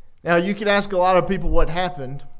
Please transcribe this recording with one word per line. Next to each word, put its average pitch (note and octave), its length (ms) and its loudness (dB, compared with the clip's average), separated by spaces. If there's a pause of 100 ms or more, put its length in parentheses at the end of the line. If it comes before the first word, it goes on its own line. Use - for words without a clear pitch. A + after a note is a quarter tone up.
(240)
Now, E3+ 120 2
you F#3 180 0
could G3+ 140 -6
ask G3+ 240 0
a F#3 60 0
lot F3+ 200 4
of F3 100 0
people G3 220 -2
what D#3+ 180 6
happened, D3 540 -6 (180)